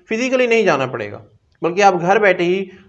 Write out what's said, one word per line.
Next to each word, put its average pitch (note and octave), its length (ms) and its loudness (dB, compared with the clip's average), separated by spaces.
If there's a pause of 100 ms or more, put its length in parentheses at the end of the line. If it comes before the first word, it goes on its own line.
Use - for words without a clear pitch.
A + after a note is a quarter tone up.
फिजिकली B3+ 380 0
नहीं A3+ 180 2
जाना C#3+ 220 0
पड़ेगा, A2 360 -10 (400)
बल्कि F3 200 -2
आप G3 140 4
घर F3 220 0
बैठे F#3+ 260 2
ही F#3+ 260 -2 (180)